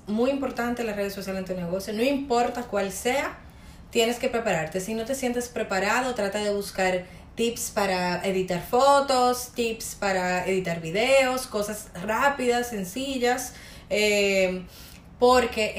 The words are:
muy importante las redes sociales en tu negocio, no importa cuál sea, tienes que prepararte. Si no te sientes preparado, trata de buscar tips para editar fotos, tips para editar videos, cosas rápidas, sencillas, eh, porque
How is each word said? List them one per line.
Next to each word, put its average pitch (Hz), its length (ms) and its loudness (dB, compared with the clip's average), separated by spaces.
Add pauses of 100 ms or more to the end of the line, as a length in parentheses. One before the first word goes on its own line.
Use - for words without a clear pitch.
muy 233 240 2
importante 240 540 -2
las 208 120 -4
redes 202 160 -4
sociales 190 280 -6
en 185 160 -6
tu 180 40 -6
negocio, 185 320 -4
no 214 100 0
importa 247 600 0
cuál 196 280 -2
sea, 269 460 -2 (540)
tienes 233 280 2
que 254 120 0
prepararte. 190 500 -2
Si 208 140 -6
no 226 100 -4
te 262 100 -2
sientes 240 340 -2
preparado, 214 680 0
trata 202 240 -2
de 202 160 0
buscar 185 500 0 (300)
tips 233 400 -2
para 180 500 0
editar 185 380 0
fotos, 262 920 4
tips 226 420 -4
para 180 500 0
editar 180 340 -2
videos, 254 680 2
cosas 214 420 -4 (140)
rápidas, 240 680 2
sencillas, 247 840 -2 (380)
eh, 196 720 2 (540)
porque 233 600 4